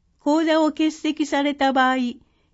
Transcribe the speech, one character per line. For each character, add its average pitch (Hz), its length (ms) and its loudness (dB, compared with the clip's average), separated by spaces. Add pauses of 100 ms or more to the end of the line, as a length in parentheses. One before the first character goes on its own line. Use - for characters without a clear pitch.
(200)
講 311 240 2
座 320 180 2
を 311 60 2
欠 311 240 -2
席 311 340 -4
さ 285 160 -2
れ 285 140 -2
た 269 180 0
場 262 200 2
合、 - 20 -2 (580)